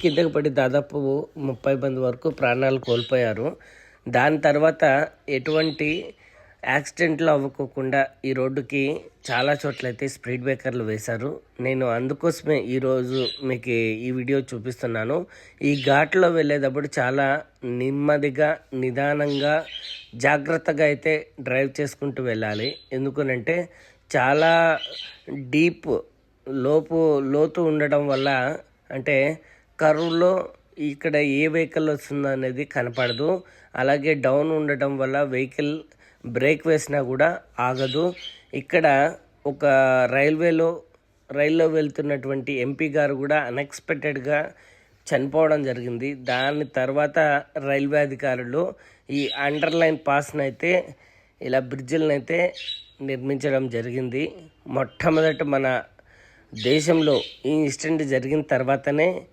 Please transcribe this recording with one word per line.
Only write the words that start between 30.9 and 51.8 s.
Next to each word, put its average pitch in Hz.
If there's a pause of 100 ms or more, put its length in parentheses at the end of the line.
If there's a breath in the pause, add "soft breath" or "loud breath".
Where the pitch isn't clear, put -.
ఇక్కడ 147 (240)
ఏ - (140)
వెహికల్ 156
వస్తుందో 143
అనేది 131 (100)
కనపడదు. 123 (500 loud breath)
అలాగే 139 (140)
డౌన్ 143
ఉండటం 143
వల్ల 135 (160)
వెహికల్ 135 (640 soft breath)
బ్రేక్ 147
వేసినా 147 (120)
కూడా 139 (400)
ఆగదు. 135 (560 loud breath)
ఇక్కడ 165 (640)
ఒక 143 (500)
రైల్వేలో, 160 (600)
రైల్లో 151 (100)
వెళ్తున్నటువంటి 139 (140)
ఎంపీ 139 (100)
గారు 143
కూడా 143 (120)
అన్‌ఎక్స్‌పెక్టెడ్‌గా 139 (680 soft breath)
చనిపోవడం 151 (100)
జరిగింది. 120 (220)
దాని 139 (120)
తర్వాత 143 (520)
రైల్వే 139
అధికారులు 131 (460 soft breath)
ఈ 139 (260)
అండర్‌లైన్ 151
పాస్‌నైతే, 147 (680 soft breath)
ఇలా 131 (100)
బ్రిడ్జిలనైతే 143 (720)